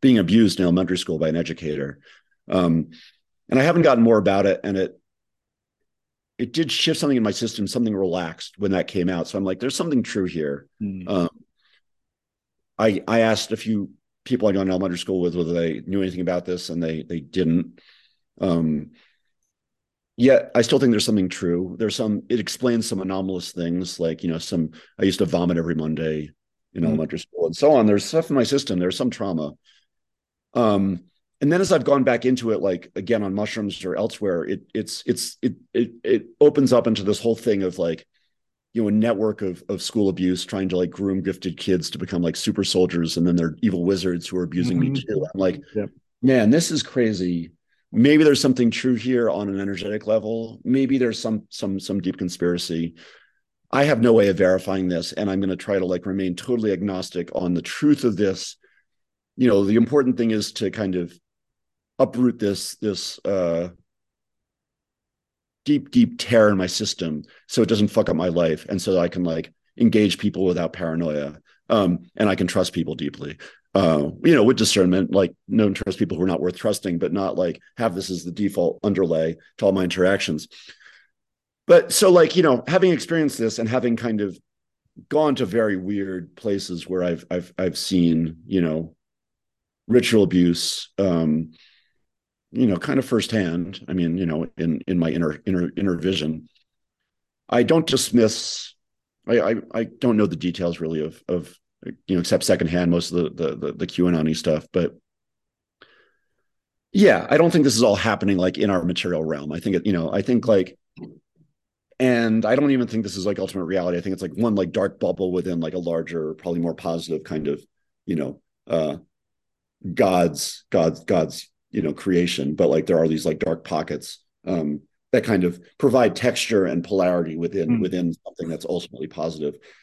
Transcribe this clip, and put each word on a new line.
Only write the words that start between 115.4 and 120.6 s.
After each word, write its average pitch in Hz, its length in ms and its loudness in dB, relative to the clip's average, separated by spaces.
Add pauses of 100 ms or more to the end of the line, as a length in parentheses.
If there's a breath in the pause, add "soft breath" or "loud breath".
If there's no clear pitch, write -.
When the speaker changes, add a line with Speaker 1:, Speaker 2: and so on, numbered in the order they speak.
Speaker 1:
like, 80 140 -6
a 92 40 -6
larger, 82 560 -6
probably 85 260 -6
more 85 140 -2
positive 82 500 -6
kind 76 220 -8
of, 71 160 -6 (440)
you 85 100 -4
know, 69 240 -6 (260)
uh, 78 300 -2 (1000)
God's, 90 760 0